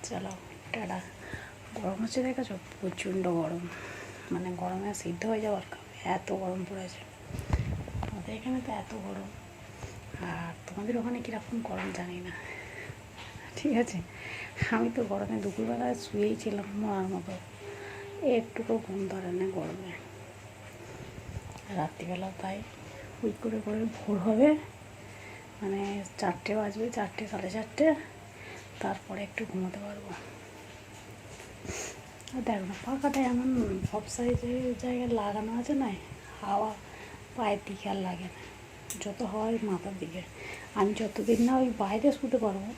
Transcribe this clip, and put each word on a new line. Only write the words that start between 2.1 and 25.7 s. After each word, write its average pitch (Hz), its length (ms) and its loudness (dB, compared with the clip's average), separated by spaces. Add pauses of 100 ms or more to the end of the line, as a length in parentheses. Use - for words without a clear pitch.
দেখেছো? 247 260 0 (240)
প্রচণ্ড 185 460 0 (160)
গরম, 170 240 0 (680)
মানে 180 160 0 (140)
গরমে 190 280 0 (120)
সিদ্ধ 175 280 -2
হয়ে 220 160 2
যাওয়ার 196 260 2
কারণ, - 160 -12 (280)
এত - 120 -4 (140)
গরম 185 260 0
পড়েছে। 190 320 -6 (1080)
আমাদের 208 300 -6
এখানে 254 280 0
তো 247 40 -4 (120)
এত 208 100 -10 (140)
গরম, 196 220 -6 (1000)
আর 170 240 -4 (160)
তোমাদের 202 320 0
ওখানে 240 240 0
কীরকম 226 320 -4 (120)
গরম 190 200 -2 (100)
জানি 180 180 -4 (100)
না, 175 60 -6 (1300)
ঠিক 285 140 4 (100)
আছে? 214 160 0 (760)
আমি 233 220 6
তো 247 40 4 (120)
গরমে 110 320 0
দুপুরবেলা 226 420 2 (180)
শুয়েই 208 380 4
ছিলাম 202 240 0 (140)
মরার 196 340 2
মতো, 180 200 -4 (1040)
একটুকু 226 340 0 (140)
ঘুম 190 140 -2 (120)
ধরে 185 180 -2 (100)
না 190 60 4 (120)
গরমে। 175 340 -4 (1900)
রাত্রিবেলা 180 480 -2 (140)
তাই 196 160 -2 (580)
হুই 214 160 0 (100)
করে 220 220 0
করে 214 160 0 (160)
ভোর 208 200 2 (100)
হবে, 226 220 10 (1120)
মানে 196 200 0 (400)